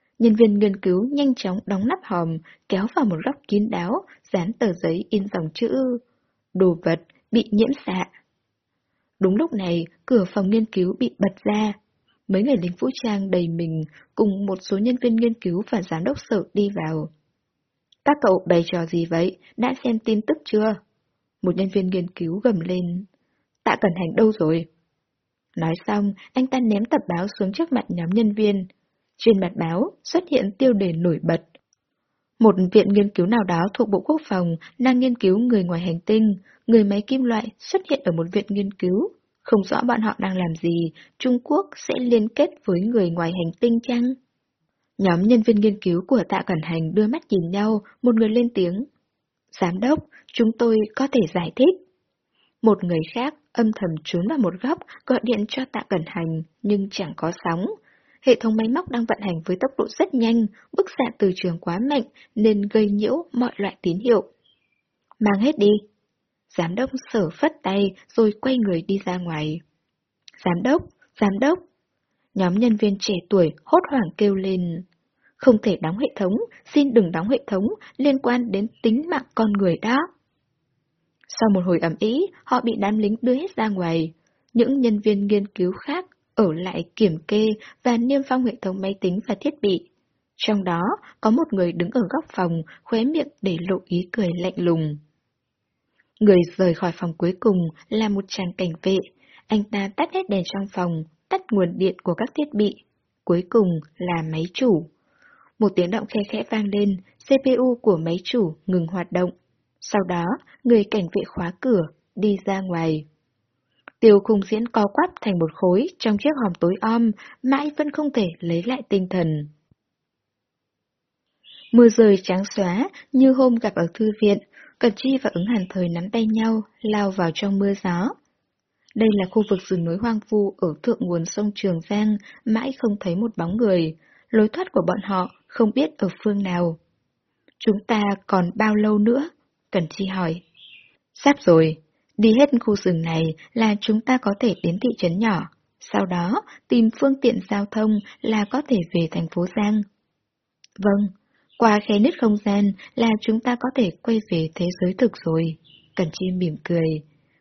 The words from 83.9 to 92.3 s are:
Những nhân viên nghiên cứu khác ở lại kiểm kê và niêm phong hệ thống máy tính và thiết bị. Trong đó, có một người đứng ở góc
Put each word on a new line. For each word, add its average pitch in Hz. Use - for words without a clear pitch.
Những 262
nhân 220
viên 202
nghiên 202
cứu 180
khác 359
ở 196
lại 170
kiểm 175
kê 214
và 240
niêm 262
phong 254
hệ 220
thống 190
máy 196
tính 185
và 208
thiết -
bị. 190
Trong 208
đó, 175
có 220
một 311
người 180
đứng 175
ở 254
góc 311